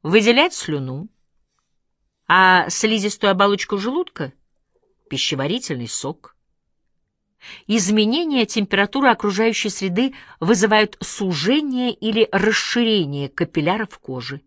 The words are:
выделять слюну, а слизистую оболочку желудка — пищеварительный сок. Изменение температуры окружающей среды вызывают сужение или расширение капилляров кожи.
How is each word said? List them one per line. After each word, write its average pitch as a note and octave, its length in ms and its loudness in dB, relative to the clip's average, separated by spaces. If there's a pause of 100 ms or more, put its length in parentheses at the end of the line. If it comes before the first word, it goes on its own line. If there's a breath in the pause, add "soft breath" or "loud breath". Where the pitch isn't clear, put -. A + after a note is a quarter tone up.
выделять A#3 520 4
слюну, C#3+ 540 -8 (1160)
а F#3 440 6
слизистую G#3 600 -2
оболочку G3+ 480 0
желудка — B3+ 540 -6 (800)
пищеварительный C3+ 760 -4
сок. - 480 -10 (1300 loud breath)
Изменение A3 800 2
температуры G#3 640 0
окружающей G#3+ 600 0
среды G3+ 440 -2 (260 loud breath)
вызывают G#3+ 600 2
сужение B3 920 -2
или A3 400 0
расширение G3 960 0
капилляров F3 680 -4
кожи. C3 480 -12